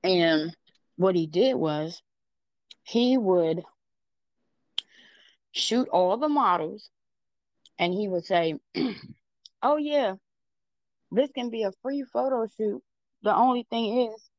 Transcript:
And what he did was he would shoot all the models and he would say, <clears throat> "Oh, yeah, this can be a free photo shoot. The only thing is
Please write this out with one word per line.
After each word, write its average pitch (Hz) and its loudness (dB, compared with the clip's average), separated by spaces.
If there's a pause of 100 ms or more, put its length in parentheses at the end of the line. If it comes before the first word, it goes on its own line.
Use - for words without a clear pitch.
And 165 2 (420)
what 185 2
he 165 0
did 214 2
was 156 -4 (840)
he 247 2
would 175 2 (1900)
shoot - 0
all 185 2
the 302 0
models 202 0 (880)
and 175 2
he 208 -2
would 180 -4
say, 165 0 (200)
<clears throat> - -2 (800)
"Oh, 294 2
yeah, 294 0 (960)
this 262 0
can 240 -8
be 226 -4
a 190 -2 (100)
free 277 -6
photo 247 -2 (100)
shoot. 208 -4 (420)
The 208 2
only 247 2
thing 233 -2
is 220 -20